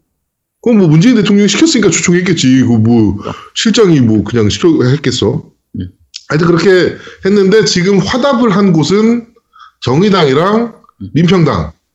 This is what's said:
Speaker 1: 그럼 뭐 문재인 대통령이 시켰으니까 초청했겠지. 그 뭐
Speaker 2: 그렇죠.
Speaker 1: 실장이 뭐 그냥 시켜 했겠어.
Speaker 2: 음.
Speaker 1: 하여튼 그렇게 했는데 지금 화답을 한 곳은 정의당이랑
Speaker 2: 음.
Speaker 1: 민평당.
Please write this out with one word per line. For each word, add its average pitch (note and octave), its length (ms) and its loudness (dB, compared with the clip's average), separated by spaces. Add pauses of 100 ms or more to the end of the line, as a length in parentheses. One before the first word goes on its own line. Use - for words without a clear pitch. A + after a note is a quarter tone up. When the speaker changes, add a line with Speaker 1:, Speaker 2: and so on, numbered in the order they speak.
(640)
Speaker 1:
그럼 A3+ 160 2
뭐 F3+ 80 2
문재인 E3 280 4
대통령이 G3+ 320 2
시켰으니까 G#3 440 0
초청했겠지. F3 720 0
그 A#2 160 0
뭐 A2 380 2
Speaker 2:
그렇죠. - 200 -12 (180)
Speaker 1:
실장이 G3+ 460 2
뭐 A2 220 0
그냥 G#2+ 260 -2
시켜 - 180 -2 (160)
했겠어. C3 600 -2 (360)
Speaker 2:
음. F#2 100 -10 (380)
Speaker 1:
하여튼 D#3 200 -2
그렇게 F3 480 0 (280)
했는데 G3 420 2
지금 F#3+ 340 -2
화답을 B3 560 -2
한 G3 180 2
곳은 A3 540 0 (540)
정의당이랑 F#3+ 920 0 (280)
Speaker 2:
음. F#2+ 120 -14
Speaker 1:
민평당. C#3+ 580 0 (240)